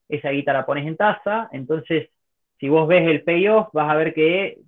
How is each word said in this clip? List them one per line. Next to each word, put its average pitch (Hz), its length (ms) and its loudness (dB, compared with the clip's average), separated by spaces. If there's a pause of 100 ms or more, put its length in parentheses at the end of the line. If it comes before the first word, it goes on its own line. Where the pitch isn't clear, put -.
Esa 143 220 -6
guita 143 220 -2
la 135 140 -2
pones 143 200 -4
en 160 100 -8
tasa, 208 560 -2
entonces 156 580 -4 (500)
si 139 80 -6
vos 156 200 2
ves 170 200 4
el 156 140 0
payoff, 208 500 2
vas 151 160 0
a 151 60 2
ver 160 180 0
que 170 560 0